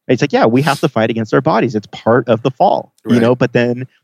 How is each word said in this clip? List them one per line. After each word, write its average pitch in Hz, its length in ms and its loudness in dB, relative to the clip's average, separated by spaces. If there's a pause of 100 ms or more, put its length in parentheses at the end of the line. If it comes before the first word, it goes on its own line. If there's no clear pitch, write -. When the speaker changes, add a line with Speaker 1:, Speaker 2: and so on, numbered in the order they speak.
Speaker 1:
it's 127 120 0
like, 143 120 -2
yeah, 254 140 2
we 120 160 2
have 143 180 -2
to 165 80 -2
fight 113 220 -2
against 113 220 -4
our 139 80 2
bodies. 160 340 -2
It's 107 180 -4
part 123 360 0
of 110 140 0
the 131 80 0
fall, - 420 -2 (140)
you 120 80 0
Speaker 2:
Right. 117 80 4
Speaker 1:
know? 123 140 2
But 123 160 -2
then 120 340 -4 (180)